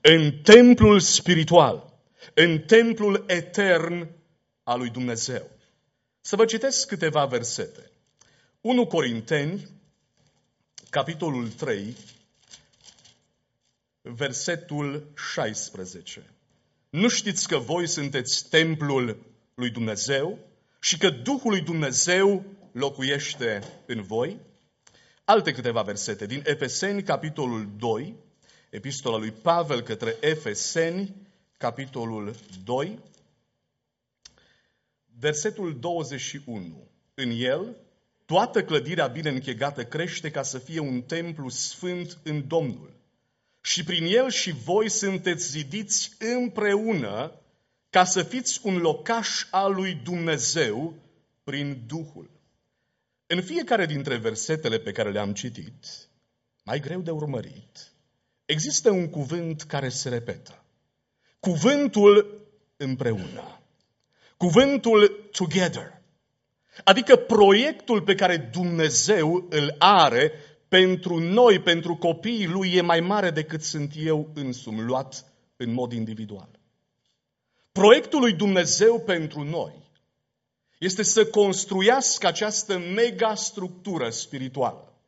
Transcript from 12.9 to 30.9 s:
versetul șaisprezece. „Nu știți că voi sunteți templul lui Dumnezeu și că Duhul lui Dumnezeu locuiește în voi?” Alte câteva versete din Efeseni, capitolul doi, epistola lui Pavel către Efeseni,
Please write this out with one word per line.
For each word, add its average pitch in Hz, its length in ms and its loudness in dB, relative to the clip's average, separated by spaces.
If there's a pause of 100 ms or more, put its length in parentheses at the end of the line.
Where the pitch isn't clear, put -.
versetul 143 1120 -8 (200)
șaisprezece. 98 1040 -10 (560)
„Nu 190 180 0
știți 214 400 -4
că 165 80 -2
voi 147 300 -4
sunteți 139 600 -6
templul 143 800 0 (280)
lui 123 160 -6
Dumnezeu 135 680 -4 (420)
și - 180 -2
că 190 120 4
Duhul 220 400 -4
lui 196 100 0
Dumnezeu 175 840 0 (280)
locuiește 135 880 -4 (240)
în 113 160 -8
voi?” 120 380 -6 (840)
Alte 190 280 4
câteva 120 300 -2
versete 101 440 -6
din 131 180 -8
Efeseni, 156 580 -2
capitolul 135 720 -4
doi, 120 400 -4 (540)
epistola 123 460 -6
lui 110 140 -6
Pavel 151 520 -2
către 113 380 -6
Efeseni, 165 920 -4 (420)